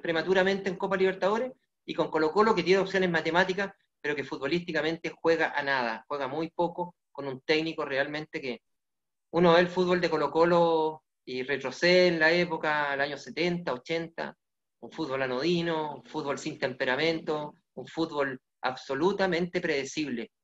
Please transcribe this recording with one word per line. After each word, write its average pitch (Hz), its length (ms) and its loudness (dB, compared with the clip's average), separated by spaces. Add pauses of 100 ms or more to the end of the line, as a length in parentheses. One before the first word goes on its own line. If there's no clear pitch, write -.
prematuramente 185 680 2
en 180 60 -2
Copa 190 220 -2
Libertadores, 190 560 0 (320)
y - 80 -10
con 156 180 -2
Colo-Colo, 160 420 4
que 175 100 2
tiene 190 180 4
opciones 185 280 0
matemáticas, 175 600 0 (300)
pero 147 140 -2
que 139 80 -4
futbolísticamente 160 880 -4
juega 160 460 0
a 147 60 0
nada, 127 460 -2
juega 143 200 -4
muy 156 220 -6
poco, 175 460 -4 (160)
con 139 160 -10
un 131 140 -8
técnico 160 440 -2
realmente 147 560 -4
que 123 200 -8 (720)
uno 165 220 6
ve 170 60 8
el 180 80 6
fútbol 180 340 2
de 170 80 0
Colo-Colo 160 920 2 (220)
y 127 180 -6
retrocede 139 640 4
en 170 120 2
la 160 120 6
época, 160 600 0
el 139 80 -2
año 143 160 -2
setenta, 170 560 -2
ochenta, 160 640 -6 (440)
un 117 120 -18
fútbol 135 300 -4
anodino, 156 760 0
un 131 100 -16
fútbol 139 340 -6
sin 151 180 -8
temperamento, 147 960 -2 (220)
un 131 120 -14
fútbol 147 520 -4 (220)
absolutamente 175 1000 -2
predecible, 139 720 -4 (120)